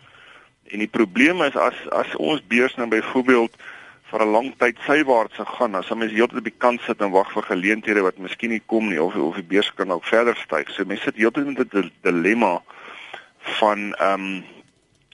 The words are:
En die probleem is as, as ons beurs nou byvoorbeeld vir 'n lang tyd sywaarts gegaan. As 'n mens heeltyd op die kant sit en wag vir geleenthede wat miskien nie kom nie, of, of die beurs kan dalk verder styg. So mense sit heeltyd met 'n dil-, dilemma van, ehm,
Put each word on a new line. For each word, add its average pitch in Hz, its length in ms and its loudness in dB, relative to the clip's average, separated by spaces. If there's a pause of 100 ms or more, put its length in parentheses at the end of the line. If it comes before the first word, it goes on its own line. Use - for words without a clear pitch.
(680)
En 104 120 -8
die 110 80 -2
probleem 120 540 2
is 139 140 0
as, 107 180 2 (160)
as - 260 -2
ons 143 320 -2
beurs 123 280 2
nou 120 120 -4
byvoorbeeld 117 680 2 (560)
vir 110 100 0
'n 107 100 2
lang 123 260 2
tyd 123 280 2
sywaarts 135 500 2
gegaan. 107 400 -4
As 90 160 -4
'n 113 60 -4
mens 110 140 -2
heeltyd 113 260 2
op 117 60 -4
die 107 140 -10
kant 120 240 2
sit - 200 -4
en 101 100 0
wag 95 200 4
vir 107 120 -4
geleenthede 104 580 0
wat 92 160 0
miskien 98 320 -8
nie 110 160 -4
kom 110 240 0
nie, 80 120 0
of, 90 140 0
of 82 200 -2
die 98 80 -8
beurs 92 320 0
kan 95 120 -4
dalk 87 180 -4
verder 117 300 2
styg. - 340 -6
So 98 160 -6
mense 95 180 -6
sit 139 120 -4
heeltyd 117 300 0
met 135 140 -4
'n 123 120 -2
dil-, 92 200 0 (100)
dilemma 92 600 2 (960)
van, 104 340 0
ehm, 95 480 -2 (720)